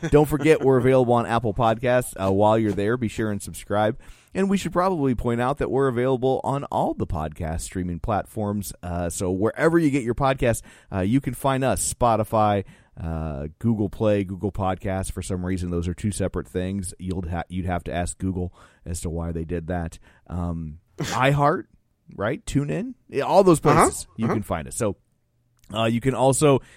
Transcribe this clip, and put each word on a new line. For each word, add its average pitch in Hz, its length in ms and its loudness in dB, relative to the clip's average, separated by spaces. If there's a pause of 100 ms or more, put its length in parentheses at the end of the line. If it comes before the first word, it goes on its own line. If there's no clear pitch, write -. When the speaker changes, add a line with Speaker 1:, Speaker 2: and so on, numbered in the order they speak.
(100)
Speaker 1:
Don't 147 180 6
forget 147 340 4
we're 131 160 6
available 127 360 4
on 117 120 2
Apple 117 260 0
Podcasts. 120 640 0
Uh, 95 160 0
while 104 240 4
you're 107 140 2
there, 101 260 -2
be 117 120 -2
sure 110 240 -4
and 101 100 -6
subscribe. 104 560 -2 (380)
And 190 120 0
we 196 80 2
should 175 160 -4
probably 175 440 2
point 117 240 -2
out 135 180 -2
that 139 100 -2
we're 135 200 2
available 127 560 0
on 139 220 -2
all 185 280 -2
the 107 140 -6
podcast 80 540 -6
streaming 90 360 -6
platforms. 104 720 -4 (120)
Uh, 87 260 -4
so 92 220 -4
wherever 123 440 2
you 160 140 4
get 135 140 0
your 113 100 -2
podcasts, 131 480 0 (300)
uh, 98 80 -2
you 110 200 2
can 127 140 -6
find 135 300 -2
us. 110 280 0
Spotify, 107 680 2 (380)
uh, 78 480 -6 (100)
Google 107 300 0
Play, 104 340 0
Google 95 300 -4
Podcasts. 92 580 -4
For 92 120 -8
some 90 220 -6
reason, 90 280 -4
those 87 160 -2
are 87 60 -2
two 104 180 -4
separate 87 340 -4
things. 92 540 -6
You'll 90 280 -6
ha-, 85 200 -4
you'd 87 180 -6
have 87 180 -2
to 69 80 -8
ask 85 260 -4
Google 90 360 -4 (320)
as 80 140 -8
to 87 100 -6
why 82 220 -4
they 82 120 -6
did 82 220 -6
that. 85 320 -6 (300)
Um, 82 500 -6 (100)
<laughs> - 100 -20
iHeart, 143 680 2 (500)
right? 107 320 -4
TuneIn? 156 480 -2 (140)
Yeah, 135 160 -2
all 165 200 6
those 170 200 6
Speaker 2:
Uh-huh. 156 200 8
Speaker 1:
places - 220 -2 (100)
you 110 100 -4
Speaker 2:
Uh-huh. 175 80 0
Speaker 1:
can 107 80 -2
find 80 260 -4
us. 64 80 -12
So, 104 200 -2 (800)
uh, 113 100 0
you 117 160 2
can 127 140 0
also, 135 460 4 (160)